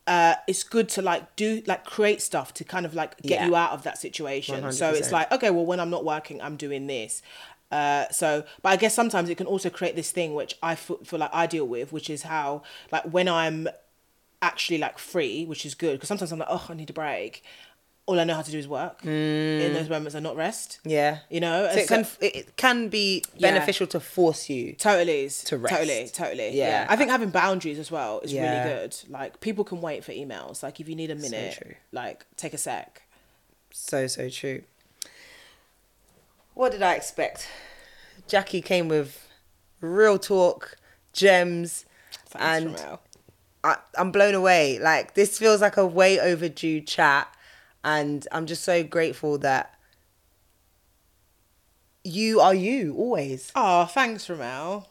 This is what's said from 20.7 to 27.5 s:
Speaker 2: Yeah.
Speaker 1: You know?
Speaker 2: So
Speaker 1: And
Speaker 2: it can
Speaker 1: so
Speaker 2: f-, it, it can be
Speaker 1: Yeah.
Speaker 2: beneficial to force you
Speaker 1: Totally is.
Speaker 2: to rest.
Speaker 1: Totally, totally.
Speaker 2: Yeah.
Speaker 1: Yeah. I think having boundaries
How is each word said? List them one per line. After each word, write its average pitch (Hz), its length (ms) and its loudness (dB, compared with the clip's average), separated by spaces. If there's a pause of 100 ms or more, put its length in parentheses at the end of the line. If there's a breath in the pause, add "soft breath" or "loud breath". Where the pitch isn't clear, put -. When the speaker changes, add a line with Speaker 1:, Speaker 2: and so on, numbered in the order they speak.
Speaker 2:
Yeah. 151 360 2 (100)
Speaker 1:
You 165 120 -4
know? 170 240 0
Speaker 2:
So 175 40 0
Speaker 1:
And 196 120 2
Speaker 2:
it 165 60 0
can 226 180 4
Speaker 1:
so - 40 -10
Speaker 2:
f-, - 120 -14
it, - 160 0
it - 200 -16
can 240 320 2
be 196 340 0 (140)
Speaker 1:
Yeah. 185 140 6
Speaker 2:
beneficial 170 340 2
to 165 140 -4
force - 500 2
you 135 240 -4
Speaker 1:
Totally 175 520 2
is. - 180 -8
Speaker 2:
to 135 160 -4
rest. 120 160 0
Speaker 1:
Totally, 135 360 0
totally. 113 460 -4
Speaker 2:
Yeah. 127 120 2
Speaker 1:
Yeah. 107 200 0
I 208 60 4
think 254 160 4
having 233 180 0
boundaries 175 480 0